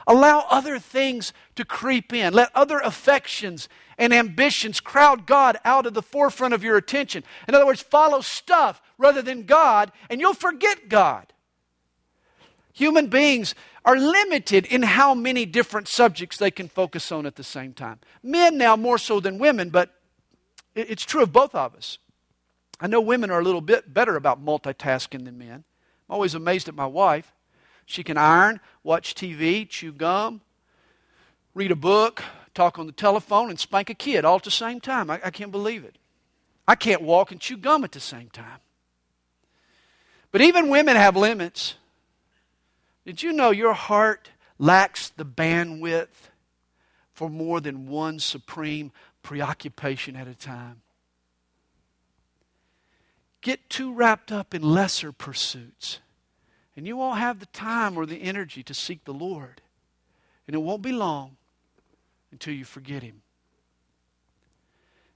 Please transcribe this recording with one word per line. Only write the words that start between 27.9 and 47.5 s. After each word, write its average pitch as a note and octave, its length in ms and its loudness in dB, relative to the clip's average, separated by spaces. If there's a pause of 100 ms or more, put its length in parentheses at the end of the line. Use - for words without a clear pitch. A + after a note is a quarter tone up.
can D3+ 140 -4
iron, F3 420 6 (240)
watch D#3+ 300 -4
T F#3 180 -12
V, E3 320 -2
chew E3 280 -14
gum, F#3+ 500 -4 (1120)
read F#3+ 180 -2
a E3+ 40 -2
book, G3+ 460 2 (320)
talk F3 240 2
on D#3+ 80 -12
the D3+ 60 -18
telephone, G#3 560 0
and E3+ 100 -12
spank G3+ 300 -4
a A3+ 60 -12
kid G3 320 -2
all F3 100 4
at G3 60 -2
the G#3 80 -8
same A#3 280 -4
time. A#3+ 320 -6
I, E3 140 -8
I F3+ 60 -8
can't G3+ 200 -14
believe G3+ 340 -8
it. - 120 -20 (680)
I A3 80 6
can't G3+ 260 -2
walk E3+ 320 2
and F3 80 -20
chew B3+ 160 -12
gum C4+ 280 -2
at F3+ 80 -12
the C#3+ 80 -18
same A#2+ 280 -16
time. A2+ 320 -20 (1700)
But G3+ 120 2
even E4+ 260 4
women C#4 280 4
have G3+ 200 6
limits. G3 600 -2 (1300)
Did F3 160 -14
you E4 100 -4
know C4 200 4
your A3 200 2
heart G#3+ 560 0 (300)
lacks F#3 500 4
the - 160 -14
bandwidth E3 1040 -6 (840)
for D#3+ 160 -12
more D#3+ 280 -6